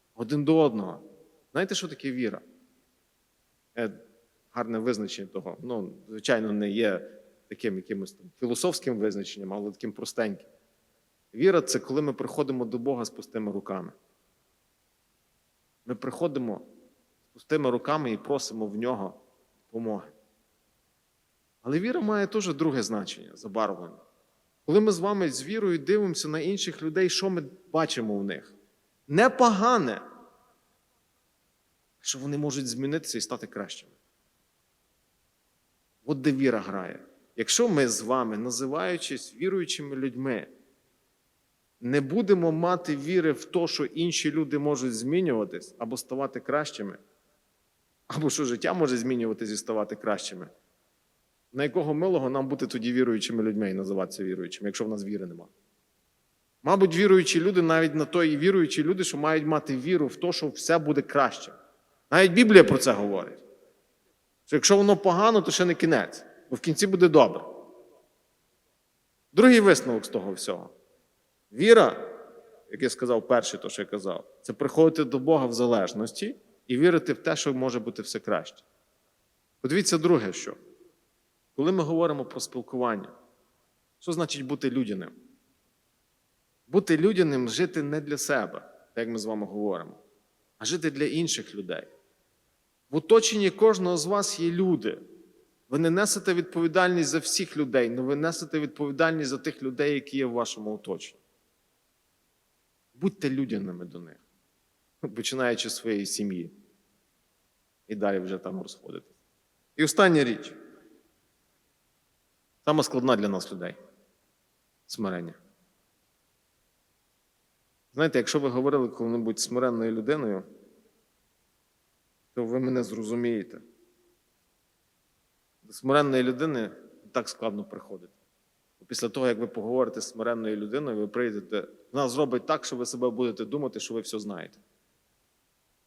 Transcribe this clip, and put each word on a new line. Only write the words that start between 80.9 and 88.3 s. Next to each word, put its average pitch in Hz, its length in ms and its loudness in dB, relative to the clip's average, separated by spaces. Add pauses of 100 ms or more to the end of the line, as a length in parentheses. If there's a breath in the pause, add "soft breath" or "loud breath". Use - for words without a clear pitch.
Коли 151 160 2
ми 185 100 2
говоримо 151 420 0
про - 160 -12
спілкування, 120 720 -4 (840)
що 175 140 -6
значить 156 340 -4
бути 135 240 -2
людяним? 104 400 -4 (1600)
Бути 170 300 2
людяним — 160 520 2
жити 160 340 -2
не 147 180 -4
для 143 180 -6
себе, 113 420 -2 (340)